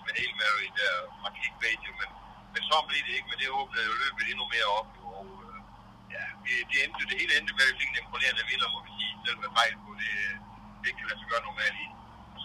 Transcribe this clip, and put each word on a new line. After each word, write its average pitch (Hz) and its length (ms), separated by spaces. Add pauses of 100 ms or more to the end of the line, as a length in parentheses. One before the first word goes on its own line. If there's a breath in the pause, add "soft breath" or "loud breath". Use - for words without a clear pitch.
med - 120
Hail - 240
Mary - 260 (120)
der - 120 (280)
fra - 180
Kick - 240
Bay, 117 140 (120)
jo, - 40 (100)
men, - 80 (440)
men - 160
sådan 151 200
blev 143 180
det - 100
ikke, - 140
men 135 100
det 135 60 (120)
åbnede - 300
jo - 40 (100)
løbet - 280
endnu - 140 (100)
mere 110 140 (100)
op, - 180
jo, - 80 (140)
og, - 80 (180)
øh, - 140 (540)
ja, - 100 (200)
det, - 100 (160)
det - 140
endte, - 260
det 131 120
hele 156 160
endte - 200
med, 135 120
at 131 40
vi 131 80
fik 135 100
en 120 120
imponerende 123 460
vinder, - 240
må - 140
vi - 120
sige, - 140 (120)
selv - 180
med 123 160
fejl 113 140 (120)
på 104 60 (100)
det, 107 120 (140)
øh, 104 100 (460)
det - 140
kan - 120
lade - 120
sig - 100
gøre - 180
normalt - 340
i - 40 (580)